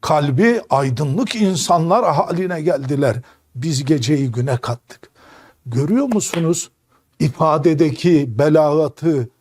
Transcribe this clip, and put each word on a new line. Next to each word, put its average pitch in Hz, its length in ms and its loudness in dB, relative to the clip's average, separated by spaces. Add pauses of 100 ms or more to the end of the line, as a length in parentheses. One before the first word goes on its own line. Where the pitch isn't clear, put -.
kalbi 156 600 2 (100)
aydınlık 139 680 -2
insanlar 180 760 0
haline 175 480 -2
geldiler. 139 540 0 (380)
Biz 139 300 -4
geceyi 139 480 0
güne 123 240 -2
kattık. - 540 -10 (560)
Görüyor 151 400 -2
musunuz 180 640 -2 (500)
ifadedeki 151 1200 2
belagatı 151 920 2 (120)